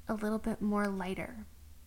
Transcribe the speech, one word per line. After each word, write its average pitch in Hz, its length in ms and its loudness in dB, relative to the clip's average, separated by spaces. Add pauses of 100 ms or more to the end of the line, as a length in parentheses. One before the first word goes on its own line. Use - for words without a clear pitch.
a 220 80 0
little 214 240 2
bit 220 200 0
more 208 280 4
lighter, 196 580 -2 (420)